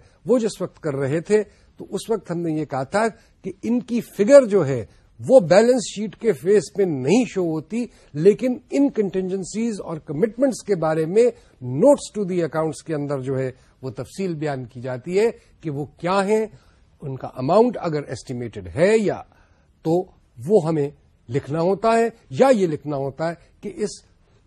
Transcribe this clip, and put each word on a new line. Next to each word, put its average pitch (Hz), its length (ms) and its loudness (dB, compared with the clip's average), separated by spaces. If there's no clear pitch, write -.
وہ 240 120 4
جس 214 240 -4
وقت - 180 -10
کر 143 160 -4
رہے 143 240 -2
تھے، 208 220 0
تو - 140 -18
اس 202 200 -8
وقت 214 200 -4
ہم 170 100 -4
نے 156 200 -2
یہ 151 40 -4
کہا 135 180 -6
تھا 214 260 0
کہ 190 100 -12
ان 233 180 -2
کی 233 200 -4
فگر 254 460 6
جو 190 200 2
ہے، 127 200 -4
وہ 254 120 8
بیلنس 214 420 4
شیٹ 208 200 -8
کے 226 160 0
فیس 185 300 2
پہ 202 60 0
نہیں 170 420 2
شو 185 80 -2
ہوتی، 165 440 -4
لیکن 208 460 2
ان 277 200 2
کنٹینجنسیز 196 920 -4
اور 160 160 -8
کمٹمنٹس 208 640 -2
کے 202 120 -2
بارے 160 320 -2
میں 208 180 2
notes 208 560 2
to 185 100 -4
the 180 80 -2
accounts 160 480 -4
کے 160 80 -4
اندر 143 260 -4
جو 131 180 -4
ہے، 131 120 -2
وہ 131 80 -8
تفصیل 170 440 -8
بیان 143 300 -6
کی 117 160 -16
جاتی 127 380 -6
ہے 226 120 2
کہ 160 100 -8
وہ 143 140 -8
کیا 190 420 -2
ہیں، 214 200 0
ان 135 160 -10
کا 120 180 -12
اماؤنٹ 190 460 2
اگر 151 220 -4
ایسٹیمیٹڈ 120 720 -10
ہے 202 220 4
یا 156 240 -2
تو 160 80 -4
وہ 175 220 4
ہمیں 147 220 0
لکھنا 143 320 -4
ہوتا 202 380 2
ہے 233 100 2
یا 190 180 4
یہ 202 180 4
لکھنا 147 300 -6
ہوتا 139 320 -4
ہے 170 60 -6
کہ 208 160 -12
اس 208 120 -4